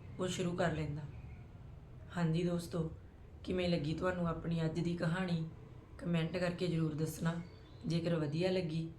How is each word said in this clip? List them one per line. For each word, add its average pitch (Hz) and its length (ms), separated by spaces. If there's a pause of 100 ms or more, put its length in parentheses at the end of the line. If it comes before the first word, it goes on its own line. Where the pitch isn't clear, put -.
(180)
ਉਹ 185 80
ਸ਼ੁਰੂ 180 260
ਕਰ 175 200
ਲੈਂਦਾ। 151 300 (1120)
ਹਾਂਜੀ 165 260
ਦੋਸਤੋ, 170 480 (540)
ਕਿਵੇਂ 180 240
ਲੱਗੀ 160 260
ਤੁਹਾਨੂੰ 175 340
ਆਪਣੀ 165 360
ਅੱਜ 160 160
ਦੀ 170 160
ਕਹਾਣੀ? 170 520 (520)
ਕੁਮੈਂਟ 165 360
ਕਰਕੇ 175 300
ਜ਼ਰੂਰ 160 280
ਦੱਸਣਾ। 165 460 (460)
ਜੇਕਰ 170 280
ਵਧੀਆ 160 360
ਲੱਗੀ 165 480